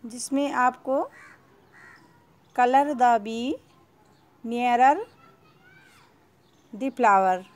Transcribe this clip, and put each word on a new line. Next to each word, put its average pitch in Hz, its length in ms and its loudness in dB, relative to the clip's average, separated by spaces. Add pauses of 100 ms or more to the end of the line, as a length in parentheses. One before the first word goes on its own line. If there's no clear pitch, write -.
जिसमें 269 480 -6
आपको 254 460 -2 (1600)
color 254 360 4
the 247 180 2 (100)
bee 226 340 -6 (880)
nearer 240 520 2 (1800)
the 254 180 -6
flower 190 500 2 (140)